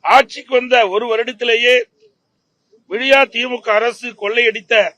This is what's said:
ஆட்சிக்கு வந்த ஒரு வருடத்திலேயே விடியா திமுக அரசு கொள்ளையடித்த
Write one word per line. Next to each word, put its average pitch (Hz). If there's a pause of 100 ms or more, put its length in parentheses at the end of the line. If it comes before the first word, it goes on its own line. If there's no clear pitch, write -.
ஆட்சிக்கு 269
வந்த 247 (180)
ஒரு 226
வருடத்திலேயே 233 (1120)
விடியா 262 (140)
திமுக 240 (120)
அரசு 240 (140)
கொள்ளையடித்த 220 (120)